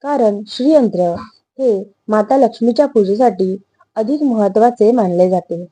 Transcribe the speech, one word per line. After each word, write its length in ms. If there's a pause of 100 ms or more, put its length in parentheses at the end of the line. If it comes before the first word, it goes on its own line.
कारण 440
श्रीयंत्र 640 (460)
हे 220 (260)
माता 300
लक्ष्मीच्या 480
पूजेसाठी 680 (400)
अधिक 280
महत्वाचे 680
मानले 380
जाते. 420